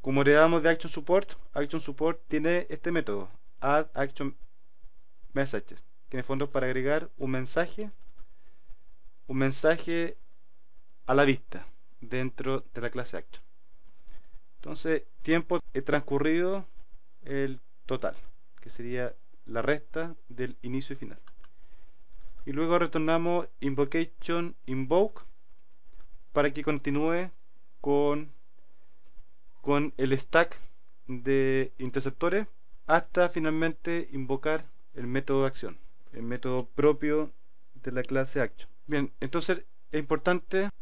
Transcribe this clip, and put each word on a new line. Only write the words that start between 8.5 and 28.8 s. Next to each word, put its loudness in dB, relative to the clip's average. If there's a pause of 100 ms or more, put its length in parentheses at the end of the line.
un 0
mensaje 2 (920)
a 4
la 8
vista 2 (340)
dentro -2
de -4
la 0
clase -2
action. -6 (1120)
Entonces, 0 (200)
tiempo, 4 (140)
eh, 2
transcurrido, 2 (580)
el 0 (260)
total, 0 (440)
que -4
sería 0 (320)
la 0
resta 0 (140)
del -2
inicio 0
y -2
final. -4 (1200)
Y -2
luego 4
retornamos 4 (120)
invocation 2 (100)
invoke 4 (1120)
para 4
que -2
continúe 0 (500)
con, 2 (1300)